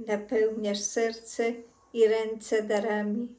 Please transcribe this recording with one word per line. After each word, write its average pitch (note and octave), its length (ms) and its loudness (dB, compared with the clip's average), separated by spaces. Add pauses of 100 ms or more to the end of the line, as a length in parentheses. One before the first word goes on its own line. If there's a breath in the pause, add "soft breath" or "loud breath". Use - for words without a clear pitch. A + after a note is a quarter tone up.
napełniasz G#3+ 720 0
serce A3+ 720 -2 (400)
i A3+ 140 6
ręce A3 560 0
darami. G#3+ 640 0 (120)